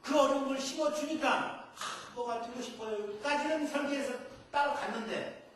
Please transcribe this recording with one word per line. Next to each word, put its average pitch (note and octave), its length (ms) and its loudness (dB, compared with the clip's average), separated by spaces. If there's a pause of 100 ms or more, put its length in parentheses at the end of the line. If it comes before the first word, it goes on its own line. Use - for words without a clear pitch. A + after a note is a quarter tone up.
그 C#4+ 160 4
어려운 C4+ 280 6
걸 C4 120 0
심어주니까 D4+ 680 0 (480)
"아, - 380 -8
뭐가 A#3+ 300 -2
되고 B3 180 -8
싶어요." G#3+ 600 -4
까지는 D4 460 2
설계해서 C4+ 460 0 (380)
따라갔는데 G#3+ 1040 0